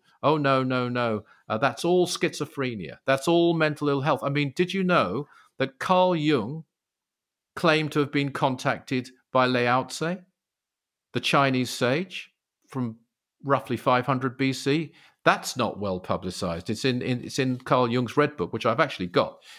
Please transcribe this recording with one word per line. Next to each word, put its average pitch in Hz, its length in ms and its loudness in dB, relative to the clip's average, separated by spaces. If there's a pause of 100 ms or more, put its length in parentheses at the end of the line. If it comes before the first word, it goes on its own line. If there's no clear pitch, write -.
(220)
"Oh, 147 140 4
no, 135 260 2
no, 127 260 -2
no, 120 360 -2 (240)
uh, 110 100 -2
that's 123 260 -2
all 180 220 2
schizophrenia. 131 1000 -6
That's 135 240 0
all 170 240 4
mental 151 360 0
ill 139 120 2
health." 139 220 0
I 139 80 -2
mean, 143 260 -2
did 180 160 0
you 190 120 -2
know 143 420 0 (320)
that 131 200 -4
Carl 185 380 2
Jung 151 480 0 (920)
claimed 156 360 2
to 151 80 2
have 139 120 0
been 143 200 0
contacted 127 800 -2 (220)
by 127 140 4
Lao 127 380 2
Tse, 165 340 -6 (960)
the 120 80 -4
Chinese 131 500 2
sage, 143 600 -4 (360)
from 120 300 -6 (480)
roughly 131 320 0
five 123 300 0
hundred 131 320 -2
B 135 140 0
C? 143 400 -2 (300)
That's - 320 0
not 113 240 -2
well 95 220 -4
publicized. 90 720 -4
It's 110 160 -2
in, 123 160 0
in, 123 220 -2
it's - 140 -8
in 131 200 0
Carl 127 320 2
Jung's 123 260 -2
Red 147 220 2
Book, 87 160 -4
which 110 100 -4
I've 117 160 2
actually 95 280 -2
got, - 280 0 (220)